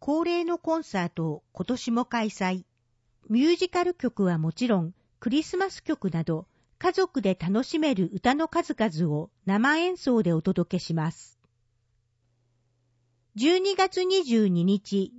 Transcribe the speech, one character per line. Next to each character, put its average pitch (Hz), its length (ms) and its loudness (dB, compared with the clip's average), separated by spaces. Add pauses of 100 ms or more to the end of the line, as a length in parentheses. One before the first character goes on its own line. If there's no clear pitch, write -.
恒 311 240 0
例 349 200 0
の 339 140 -2
コ 320 180 -2
ン 330 80 -6
サ 180 200 -4
ー 175 40 -4
ト 165 180 -6
を 151 260 -6
今 - 140 -8
年 247 260 -4
も 240 120 0
開 220 260 -4
催。 185 340 -4 (640)
ミ 226 140 2
ュ 320 100 4
ー 339 40 4
ジ 359 120 0
カ 349 160 0
ル 359 100 0
曲 233 300 -2
は 175 140 2
も 156 140 0
ち - 140 -2
ろ 208 140 2
ん、 165 140 -4 (260)
ク 233 100 -4
リ 285 120 2
ス - 140 -8
マ 381 140 0
ス - 140 -16
曲 214 260 -2
な 165 140 -2
ど、 165 240 -4 (300)
家 359 140 0
族 370 280 0
で 190 180 0
楽 196 240 0
し - 160 -4
め 302 160 2
る 185 180 0
歌 226 220 0
の 311 140 -2
数 - 280 -2
々 165 380 0
を 151 160 -6 (140)
生 226 320 2
演 349 220 0
奏 233 260 2
で 170 80 2
お 160 100 0
届 180 360 -2
け - 40 -
し - 120 -6
ま 160 180 -2
す。 - 260 -20 (2000)
十 311 220 4
二 381 180 0
月 381 260 0
二 370 220 2
十 226 240 4
二 170 160 2
日 196 540 0